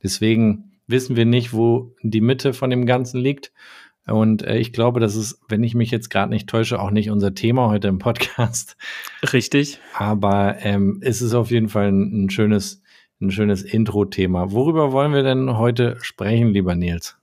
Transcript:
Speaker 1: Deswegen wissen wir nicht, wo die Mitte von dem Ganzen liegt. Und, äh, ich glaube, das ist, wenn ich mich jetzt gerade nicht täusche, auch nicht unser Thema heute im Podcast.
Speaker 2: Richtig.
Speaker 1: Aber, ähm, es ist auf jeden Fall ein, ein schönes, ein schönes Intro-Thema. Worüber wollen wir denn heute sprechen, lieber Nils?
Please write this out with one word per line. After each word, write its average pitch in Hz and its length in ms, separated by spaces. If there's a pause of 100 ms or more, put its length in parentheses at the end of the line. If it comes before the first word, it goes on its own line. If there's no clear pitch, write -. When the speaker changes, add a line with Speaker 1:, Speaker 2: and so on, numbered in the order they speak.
Speaker 1:
Deswegen 110 680 (140)
wissen 127 300
wir 117 80
nicht, 120 280
wo 117 500
die 110 180
Mitte 127 320
von 127 180
dem 123 160
Ganzen 123 340
liegt. 139 320 (540)
Und, 110 360
äh, 110 160
ich 117 140
glaube, 120 280
das 107 160
ist, 110 220 (100)
wenn 110 140
ich 117 120
mich 117 160
jetzt 113 180
gerade 98 240
nicht 107 160
täusche, 113 320
auch 101 100
nicht 107 200
unser 101 240
Thema 120 340
heute 104 200
im 95 100
Podcast. - 800 (560)
Speaker 2:
Richtig. 143 480 (140)
Speaker 1:
Aber, 101 680
ähm, 101 420
es 117 180
ist 120 140
auf 117 160
jeden 113 180
Fall 101 240
ein, 98 320
ein 95 60
schönes, 104 520 (380)
ein 98 100
schönes 101 320
Intro-Thema. 98 920
Worüber 147 400
wollen 143 200
wir 139 120
denn 131 340
heute 120 420
sprechen, 117 480
lieber 92 260
Nils? 87 480